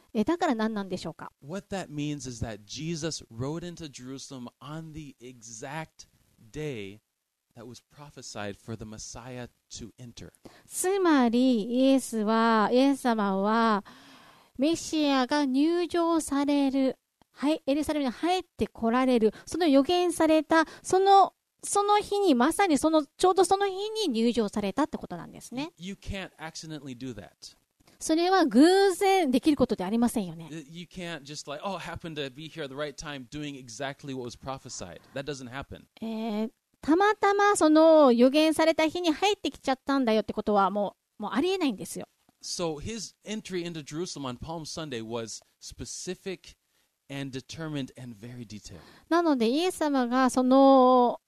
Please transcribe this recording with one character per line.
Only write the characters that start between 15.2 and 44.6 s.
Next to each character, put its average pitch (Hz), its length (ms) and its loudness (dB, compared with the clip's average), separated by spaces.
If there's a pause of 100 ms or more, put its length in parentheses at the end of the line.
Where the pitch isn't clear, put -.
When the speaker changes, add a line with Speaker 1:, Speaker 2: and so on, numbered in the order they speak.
Speaker 1:
が 294 200 0
入 320 400 2
場 330 340 0
さ 285 240 -2
れ 285 260 2
る、 262 280 0 (340)
は 277 180 -2
い、 311 160 -2
エ 277 80 2
ル 302 80 0
サ 302 120 -2
レ 294 60 -2
ム 277 40 -2
に 254 60 -2
入 359 300 -2
っ - 20 -6
て - 240 -6
こ - 240 -4
ら 254 160 2
れ 254 120 4
る、 214 140 4 (140)
そ - 100 -6
の 339 100 2
予 277 160 6
言 359 300 2
さ 320 140 2
れ 311 160 4
た、 320 240 4 (160)
そ - 160 2
の、 392 340 8 (320)
そ - 200 0
の 415 160 4
日 403 180 -2
に、 381 160 4
ま 247 180 4
さ 403 140 2
に 311 100 4
そ 311 140 0
の、 311 160 2
ち - 180 -2
ょ 359 60 6
う 370 40 2
ど 349 120 4
そ 392 100 2
の 392 100 0
日 392 220 -4
に 440 220 -2
入 226 220 2
場 214 180 -2
さ 220 100 -4
れ 196 140 -4
た 277 80 0
っ 311 60 0
て - 100 -8
こ - 80 -14
と 175 100 -12
な 165 80 -14
ん - 60 -18
で - 100 -18
す - 140 -16
ね。 294 240 -8
Speaker 2:
You 185 160 -12
can't 190 420 -10
accidentally 156 580 -14
do 120 200 -10
that. - 420 -18 (440)
Speaker 1:
そ 320 160 0
れ 349 140 0
は 381 160 4
偶 359 480 6
然 381 360 2
で 240 100 2
き - 80 0
る 294 80 4
こ - 120 2
と 208 80 -2
で 185 80 -6
は - 20 -4
あ 185 40 -6
り 220 60 0
ま 240 120 2
せ 233 120 -2
ん 190 60 -6
よ 165 80 -12
ね。 165 160 -16
Speaker 2:
You 165 400 -14
can't 170 320 -10
just 147 260 -14
like, 151 160 -10
"Oh, 190 140 -6
happen 165 360 -12
to 139 200 -8
be 156 140 -14
here 156 160 -10
at 139 40 -8
the 131 60 -14
right 147 220 -8
time 139 320 -12
doing 147 260 -10
exactly 135 580 -10
what 127 120 -8
was 120 120 -12
prophesied." 117 640 -12 (140)
That 135 80 -8
doesn't 135 260 -12
happen. 127 360 -14 (160)
Speaker 1:
え 220 460 -6
ー、 - 40 -14 (300)
た 302 160 2
ま 403 180 4
た 403 180 2
ま 403 220 4
そ 311 160 4
の 311 400 8
予 240 180 6
言 311 260 4
さ 320 100 2
れ 320 100 4
た 320 140 2
日 359 120 -4
に 349 120 2
入 392 220 0
っ - 20 -2
て - 160 -6
き - 80 -20
ち - 80 -4
ゃ 269 60 0
っ - 120 -6
た 277 140 0
ん 262 40 0
だ 226 100 2
よ 220 80 2
っ - 20 -20
て - 80 -8
こ 214 100 -6
と 214 100 0
は 196 180 4
も 202 260 -4 (240)
う、 - 20 -10
も 214 60 -8
う - 60 -10
あ 220 60 0
り 359 100 0
え 381 80 -2
な 349 80 0
い 262 60 0
ん 185 40 -8
で - 100 -12
す - 100 -14
よ。 185 120 -12 (340)
Speaker 2:
So 160 400 -6
his 214 320 -10 (100)
entry 185 400 -6
into 165 200 -8
Jerusalem 151 420 -8
on 123 100 -6
Palm 160 280 -10